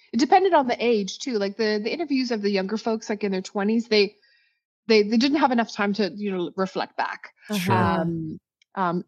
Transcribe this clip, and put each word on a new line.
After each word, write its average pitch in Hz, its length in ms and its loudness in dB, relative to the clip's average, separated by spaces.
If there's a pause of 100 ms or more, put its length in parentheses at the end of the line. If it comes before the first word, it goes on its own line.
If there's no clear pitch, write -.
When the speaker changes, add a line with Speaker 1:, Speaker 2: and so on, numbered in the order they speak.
(120)
Speaker 1:
it 233 80 -4
depended 370 340 4
on 277 140 4
the 240 160 0
age 214 360 0
too. 240 200 -4
Like, 196 160 -2
the, 214 260 0
the 233 120 -4
interviews 269 380 -2
of 220 100 -4
the 202 100 0
younger 196 260 -2
folks, 220 320 -4
like, 214 140 -4
in 202 80 0
their 185 100 -2
twenties, 214 460 -2
they, 208 280 2 (720)
they, 220 160 6
they 214 140 0
didn't 277 200 4
have 277 140 4
enough 233 200 0
time 202 220 0
to, 196 200 -2
you 208 220 -6
know, 175 220 -4
reflect 185 400 -4
back, - 320 -6 (200)
Speaker 2:
Uh-huh. 214 100 -2
Speaker 3:
Sure. 185 160 0
Speaker 1:
um, 170 600 -2 (380)
um, 180 320 -2